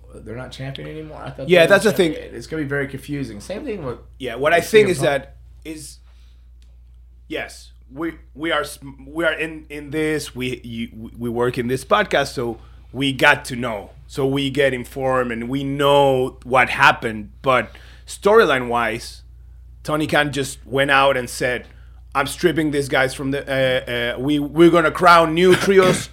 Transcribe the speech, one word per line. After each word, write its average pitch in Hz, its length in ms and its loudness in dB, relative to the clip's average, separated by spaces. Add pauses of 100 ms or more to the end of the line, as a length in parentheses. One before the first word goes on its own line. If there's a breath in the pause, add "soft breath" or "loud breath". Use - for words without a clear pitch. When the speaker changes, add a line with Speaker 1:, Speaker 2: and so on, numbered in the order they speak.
(160)
Speaker 1:
they're 107 220 -16
not 123 140 -14
champion 139 360 -12
anymore? 156 340 -14
I 135 100 -14
thought 135 160 -12
they 170 60 2
Speaker 2:
Yeah, 175 100 8
Speaker 1:
were 165 40 4
Speaker 2:
that's 196 180 4
the 208 60 2
Speaker 1:
champion." 165 220 0
Speaker 2:
thing. 92 220 -14
Speaker 1:
It's 117 120 -14
gonna 160 160 -6
be 135 60 -8
very 143 180 -4
confusing. 135 540 -12
Same 208 240 -12
thing 208 180 -10
with 123 140 -10 (220)
Speaker 2:
Yeah, 120 160 -8
what 143 180 0
I 170 60 4
Speaker 1:
with 170 80 -4
Speaker 2:
think 214 200 6
Speaker 1:
C - 20 0
M - 20 0
Speaker 2:
is 165 80 -2
Speaker 1:
Punk. 156 100 0
Speaker 2:
that 139 260 -4 (300)
is, 151 320 -16 (1300)
yes, 131 440 -12 (200)
we, 160 220 -8 (220)
we 160 160 -6
are 147 120 0
sm-, 139 440 -18
we 160 180 -4
are 156 80 2
in, 156 360 -8
in 147 200 -14
this, 156 460 -4
we, 127 280 -6
you, 117 320 -10
we, 110 220 -16
we 120 120 -6
work 120 280 -2
in 120 100 -4
this 131 160 -4
podcast, 180 500 0
so 120 260 -8 (340 soft breath)
we 135 180 -2
got 143 340 4
to 135 100 -10
know, 117 340 -8 (180)
so 139 180 -4
we 139 240 0
get 135 240 2
informed 127 580 -2
and 117 180 -6
we 139 140 -4
know 139 800 2
what 123 260 2
happened. 117 640 2 (100)
But 123 300 0 (360 soft breath)
storyline-wise, 123 1160 0 (600)
Tony 151 240 -2
Khan 147 240 2
just 135 340 -6
went 135 260 0
out 139 260 4
and 123 120 -6
said, 123 380 -4 (480 soft breath)
"I'm 139 120 0
stripping 156 440 -2
these 139 180 -2
guys 131 240 0
from 135 180 -6
the, 139 140 -4
uh, 127 720 -2
uh, - 40 -8
we, 147 180 0
we're 147 320 6
gonna 160 200 4
crown 165 420 6
new 180 220 6
trios, 185 580 4